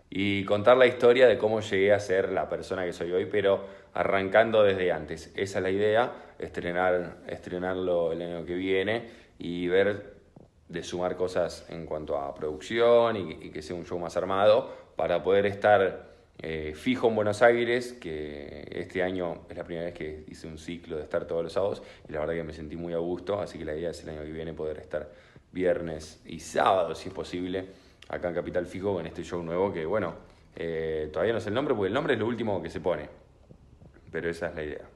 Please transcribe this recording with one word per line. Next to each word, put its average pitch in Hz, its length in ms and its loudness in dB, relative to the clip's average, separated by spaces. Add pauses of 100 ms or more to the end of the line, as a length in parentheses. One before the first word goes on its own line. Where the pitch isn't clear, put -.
y 98 360 0
contar 104 320 6
la 127 100 10
historia 123 400 8
de 107 100 6
cómo 107 220 2
llegué 101 340 4
a 98 60 6
ser 92 320 0
la 80 180 -2
persona 90 360 -4
que 87 80 -4
soy 87 180 -6
hoy, 92 160 0
pero 98 380 2 (280)
arrancando 107 680 4
desde 95 280 4
antes. 80 440 -6
Esa 98 240 -4
es 92 40 0
la 95 60 0
idea, 107 440 2 (260)
estrenar, 87 760 -2 (100)
estrenarlo 90 840 -2
el 85 100 -6
año 87 220 -8
que 87 100 -6
viene 95 480 0 (340)
y 87 300 -4
ver 98 460 2 (560)
de 85 120 -6
sumar 90 360 -4
cosas 87 520 -2
en 82 160 -10
cuanto 76 320 -4
a 69 160 -6
producción 113 840 2
y, 85 260 -6
y 82 100 -14
que 78 100 -10
sea 90 140 -8
un 85 100 -8
show 87 140 -6
más 85 180 -6
armado 101 800 2
para 87 280 0
poder 98 220 4
estar, 101 640 4 (320)
eh, 78 340 -6
fijo 123 320 2
en 110 80 2
Buenos 104 260 2
Aires, 120 520 4
que 73 760 -10
este 87 320 -4
año 90 480 -2
es 85 80 -12
la 87 60 -8
primera 85 220 -6
vez 87 80 -8
que 78 340 -10
hice - 180 -16
un 80 120 -12
ciclo 82 400 -10
de 76 60 -6
estar 85 220 -2
todos 85 160 -2
los 82 120 -6
sábados - 280 -2 (260)
y - 40 -16
la 76 80 -4
verdad 78 140 -2
que 82 100 -4
me 78 100 -10
sentí 78 220 -12
muy 85 180 -6
a 85 40 -2
gusto, 87 420 -2
así 85 180 -6
que 80 60 -10
la 76 120 -6
idea 82 160 -4
es 76 120 -14
el 82 60 -12
año 76 140 -10
que 78 80 -10
viene 80 220 -8
poder 78 240 -6
estar - 320 -8 (440)
viernes 82 720 -2
y 80 140 -12
sábado, 85 560 2
si - 120 -12
es 87 60 -10
posible, 90 520 -6 (440)
acá 76 180 -4
en 87 80 -2
Capital 87 300 -2
fijo 95 280 -4
con 85 140 -4
este 82 160 -10
show 87 180 -6
nuevo 87 300 0
que, 82 140 -4
bueno, 85 300 -2 (400)
eh, 80 580 -4
todavía 104 200 2
no 107 60 -2
sé 98 80 -6
el 104 80 -2
nombre 139 180 0
porque 101 140 0
el 98 60 -2
nombre 147 200 0
es 110 60 0
lo 110 80 0
último 110 340 -2
que 82 80 -8
se 90 120 -8
pone, 76 280 -2 (1000)
pero 82 200 -4
esa 85 180 -4
es 80 80 -10
la 78 80 -6
idea. 73 180 -8 (140)